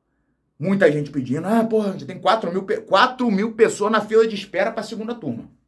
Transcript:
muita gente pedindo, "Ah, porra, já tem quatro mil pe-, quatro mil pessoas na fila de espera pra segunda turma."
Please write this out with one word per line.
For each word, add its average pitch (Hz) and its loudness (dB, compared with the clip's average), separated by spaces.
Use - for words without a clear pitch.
muita 185 4
gente 147 -2
pedindo, 143 -4
"Ah, 226 2
porra, 214 -2
já - -12
tem 185 -12
quatro 185 0
mil 185 -4
pe-, - -4
quatro 240 2
mil 208 0
pessoas 214 2
na 220 2
fila 226 4
de 220 -4
espera 196 -4
pra 226 -6
segunda 220 -10
turma." 120 -8